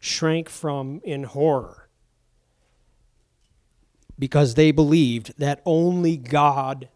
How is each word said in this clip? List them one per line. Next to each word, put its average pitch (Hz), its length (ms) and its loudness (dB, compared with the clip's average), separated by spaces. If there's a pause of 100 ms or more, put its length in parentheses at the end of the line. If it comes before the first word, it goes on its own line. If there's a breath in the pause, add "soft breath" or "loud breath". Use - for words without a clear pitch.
shrank 160 480 -2
from 143 560 -8
in 139 200 -8
horror 139 640 -2 (2250)
because 135 360 2
they 156 160 6
believed 147 680 2
that 143 260 -2
only 170 520 0
God 135 800 -2